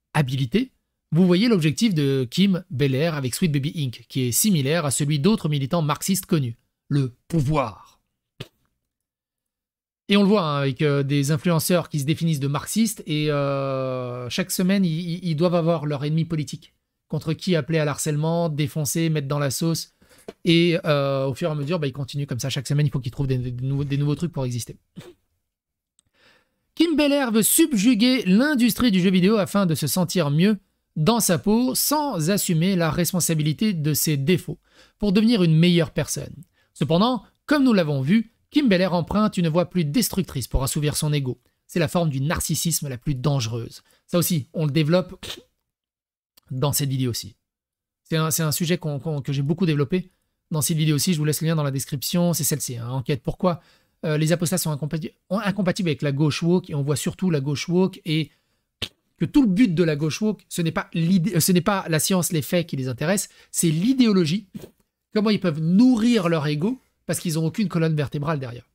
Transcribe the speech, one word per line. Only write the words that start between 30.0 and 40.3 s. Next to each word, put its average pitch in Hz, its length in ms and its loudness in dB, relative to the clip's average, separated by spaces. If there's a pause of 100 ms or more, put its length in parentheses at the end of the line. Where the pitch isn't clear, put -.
mieux 190 280 2 (360)
dans 208 260 2
sa 170 180 2
peau, 233 360 0
sans 262 560 -2
assumer 185 460 0
la 165 140 0
responsabilité 165 800 0
de 156 200 -2
ses 147 260 0
défauts, 151 400 0 (400)
pour 208 140 0
devenir 220 300 4
une 160 140 6
meilleure 170 340 4
personne. - 440 -6 (400)
Cependant, 190 500 2 (220)
comme 285 180 4
nous 247 80 6
l'avons 147 300 2
vu, 202 320 2 (160)
Kim 294 180 2
Belair 185 240 2
emprunte 196 460 0
une 170 100 2
voie 165 220 0
plus 175 160 0
destructrice 143 640 -2